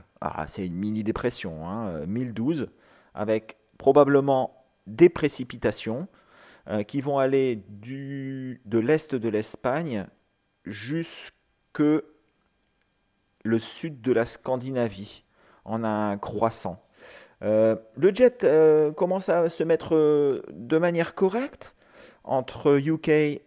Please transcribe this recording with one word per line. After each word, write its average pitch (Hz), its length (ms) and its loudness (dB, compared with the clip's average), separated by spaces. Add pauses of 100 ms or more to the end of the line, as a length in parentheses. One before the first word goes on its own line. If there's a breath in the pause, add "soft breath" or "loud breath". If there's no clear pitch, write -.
(200)
Ah, 80 260 -6
c'est 95 200 -8
une 87 80 -6
mini 107 280 -4
dépression, 101 640 -6
hein, 107 220 -8
euh, 78 180 -8
mille 117 280 -6
douze, 123 340 -2 (460 soft breath)
avec 107 420 -4 (220)
probablement 139 840 4 (220)
des 110 220 6
précipitations, 127 1000 -4 (640 soft breath)
euh, 104 140 -4
qui 139 180 -6
vont 139 180 -2
aller 131 500 2
du, 135 1000 -12
de 107 120 0
l'est 143 360 0
de 113 140 -2
l'Espagne 120 760 -4 (580)
jusque 117 680 -10 (2000)
le 113 160 4
sud 143 420 -8
de 120 120 0
la 120 140 2
Scandinavie, 120 960 -6 (400 soft breath)
en 113 180 -6
un 107 360 -2
croissant. 110 640 -4 (600 loud breath)
Euh, 110 340 4 (200)
le 185 180 4
jet, 240 300 4
euh, 156 480 6
commence 185 360 -2
à 170 220 2
se 170 140 -6
mettre, 160 300 0
euh, 147 460 4 (100)
de 117 280 -2
manière 170 360 0
correcte 208 600 -2 (480 loud breath)
entre 139 560 0
U 156 200 0
K 160 100 -4 (380)